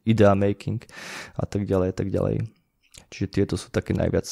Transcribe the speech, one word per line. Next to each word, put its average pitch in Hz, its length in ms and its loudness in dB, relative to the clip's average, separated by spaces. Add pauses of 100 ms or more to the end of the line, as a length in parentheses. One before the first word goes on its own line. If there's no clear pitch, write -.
idea 107 320 6
making 101 480 -2 (520)
a - 120 -4
tak 101 160 -4
ďalej, 95 240 2
a 95 80 -2
tak 98 160 -2
ďalej. 98 320 0 (640)
Čiže - 200 -8
tieto - 280 -2
sú - 160 -10
také - 240 -2
najviac 85 360 0